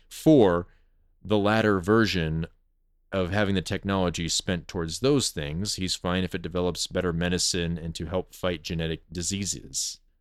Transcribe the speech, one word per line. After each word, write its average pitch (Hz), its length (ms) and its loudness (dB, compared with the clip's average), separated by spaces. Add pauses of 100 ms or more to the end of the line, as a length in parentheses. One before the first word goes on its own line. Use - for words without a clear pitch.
for 98 600 6 (560)
the 107 140 2
latter 104 420 4
version 85 680 2 (640)
of 92 200 -2
having 98 240 2
the 92 60 0
technology 92 640 -2
spent 85 400 -4
towards 82 320 -6
those 135 300 2
things. 80 460 -6
He's 92 200 -4
fine 92 280 -2
if 90 120 -4
it 85 60 -8
develops 87 460 -2
better 90 260 -2
medicine 85 640 0
and 82 180 -8
to 82 120 -8
help 90 260 -4
fight 90 300 -4
genetic 82 380 -4 (100)
diseases, 90 880 -6 (220)